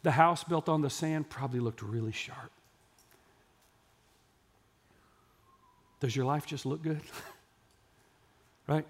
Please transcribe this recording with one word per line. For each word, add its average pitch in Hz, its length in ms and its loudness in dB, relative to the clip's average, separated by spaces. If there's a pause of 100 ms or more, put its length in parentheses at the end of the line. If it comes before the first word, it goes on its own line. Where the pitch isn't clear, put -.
The 160 100 4
house 160 320 6
built 160 240 0
on 156 140 4
the 143 80 2
sand 156 400 -2
probably 127 300 -4
looked 117 220 -2
really 110 300 -4
sharp. - 400 -10 (3500)
Does 123 160 -2
your 131 100 2
life 143 200 0
just 143 200 -8
look 151 160 -4
good? 156 240 -2
<laughs> - 1600 -20
Right? 151 220 2